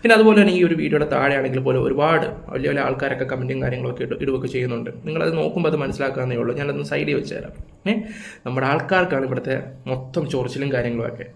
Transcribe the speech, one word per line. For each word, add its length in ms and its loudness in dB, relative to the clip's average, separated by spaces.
പിന്നെ 160 10
അതുപോലെ 240 10
തന്നെ 180 6
ഈ 100 4
ഒരു 120 2
വീഡിയോയുടെ 340 0
താഴെയാണെങ്കിൽ 520 0
പോലും 220 2
ഒരുപാട് 380 2
വലിയ 160 -2
വലിയ 160 0
ആൾക്കാരൊക്കെ 460 -2
കമൻറ്റും 320 -4
കാര്യങ്ങളൊക്കെ 420 -4
ഇട-, 160 -6
ഇടുകയൊക്കെ 320 -2
ചെയ്യുന്നുണ്ട്. 360 -4
നിങ്ങളത് 320 0
നോക്കുമ്പോൾ 320 0
അത് 120 0
മനസ്സിലാക്കാവുന്നേ 580 -2
ഉള്ളൂ. 200 0
ഞാനതൊന്ന് 320 -4
സൈഡിൽ 260 0
വെച്ച് 160 -8
തരാം. 180 -12
ഏ, 80 2
നമ്മുടെ 260 -2
ആൾക്കാർക്കാണ് 580 0
ഇവിടുത്തെ 260 -4
മൊത്തം 400 -4
ചൊറിച്ചിലും 460 -2
കാര്യങ്ങളുമൊക്കെ. 580 -4